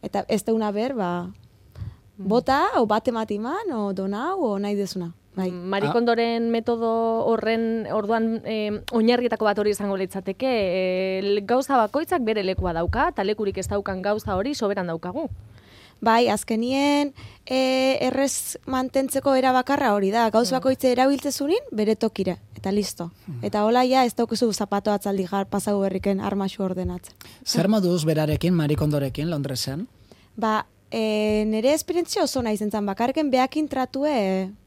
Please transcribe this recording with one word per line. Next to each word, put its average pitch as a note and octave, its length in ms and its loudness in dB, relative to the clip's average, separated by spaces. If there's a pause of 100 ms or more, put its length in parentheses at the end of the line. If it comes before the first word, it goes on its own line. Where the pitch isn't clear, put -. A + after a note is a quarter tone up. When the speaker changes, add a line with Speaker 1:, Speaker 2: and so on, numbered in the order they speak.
Speaker 1:
Eta G3+ 260 -4
ez G#3 160 0
deuna A3 260 0
ber, A3+ 220 -2
ba, F3 340 -4 (880)
Speaker 2:
Mm. F#3+ 100 -8
Speaker 1:
bota, C4 320 2 (180)
o B3 100 4
bat G#3+ 200 2
emati A3 280 -2
eman, D#4+ 380 -4
o G#3 200 -2
donau, G#3 500 -4
o G3+ 160 0
nahi G3+ 160 -2
dezuna. F#3 360 -4 (240)
Bai. F#3 160 -2
Speaker 2:
Marie F#3+ 400 -2
Kondoren A#3 580 2
metodo A3+ 400 0 (380)
horren, A3+ 680 0
orduan, A3+ 500 0
em, G#3+ 360 -4 (120)
oinarrietako A#3 540 2
bat G#3 140 2
hori G#3 100 2
izango G3+ 260 -2
litzateke, F#3+ 1200 0
el, G3+ 260 0
gauza C4 320 2
bakoitzak C#4 480 2
bere G#3+ 180 0
lekua F#3 300 0
dauka, F#3+ 360 0
eta A3+ 140 -4
lekurik G#3 360 -2
ez F#3 80 -6
daukan G3 340 -4
gauza G#3 340 -2
hori B3 200 -2
soberan G3 320 -2
daukagu. F3+ 400 -6 (720)
Speaker 1:
Bai, A3+ 280 4
azkenien, C4+ 840 0 (320)
e, C4 560 2
errez B3+ 640 -2
mantentzeko C4+ 720 0
era C4 160 4
bakarra B3+ 420 2
hori G3 180 2
da, A3+ 200 4
gauza A3+ 240 4
Speaker 2:
Mm. B3+ 40 2
Speaker 1:
bakoitze C4 320 2
erabiltzezunin, C#4+ 800 2
bere G#3+ 240 2
tokira, F#3+ 420 -2 (180)
eta F#3+ 160 -6
listo. F#3+ 400 -2 (160)
Speaker 3:
Mm. B2 180 -10
Speaker 1:
Eta G#3 200 0
hola B3 200 4
ja B3+ 200 4
ez A#3 100 -2
daukazu A#3 380 0
zapato G3+ 380 -2
atzaldi G3 360 -2
jar, G3 180 -2
pasau G3+ 360 -2
berriken F#3+ 380 0
armaxu G3 440 -4
ordenatzen. F3+ 500 -6 (320)
Speaker 3:
Zer F3 220 2
moduz F3+ 380 2
berarekin, D#3 500 2
Marie D3+ 220 2
Kondorekin, D3 520 -2
Londresen? C#3+ 580 -6 (480)
Speaker 1:
Ba, G#3+ 300 -2 (260)
e, G#3+ 540 0
nere A3 280 2
esperientzia E4+ 500 0
oso C4+ 180 0
nahi A3 160 0
zentzan, G#3 280 -2
bakarken B3 460 0
beakin C4 360 2
tratue B3+ 840 0 (160)